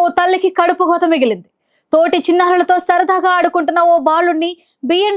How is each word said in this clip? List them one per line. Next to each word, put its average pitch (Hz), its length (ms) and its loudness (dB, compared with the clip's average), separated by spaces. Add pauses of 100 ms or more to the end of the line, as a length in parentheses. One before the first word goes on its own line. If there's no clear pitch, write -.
ఓ 349 40 2 (140)
తల్లికి 370 300 0 (100)
కడుపు 349 300 0
కోత 349 220 0
మిగిలింది. 233 360 -2 (460)
తోటి 339 240 2 (100)
చిన్నారులతో 359 480 2 (120)
సరదాగా 359 500 0
ఆడుకుంటున్న 349 420 -2 (120)
ఓ 339 40 4 (120)
బాలుడిని 339 420 0 (400)
బియ్యం 403 280 0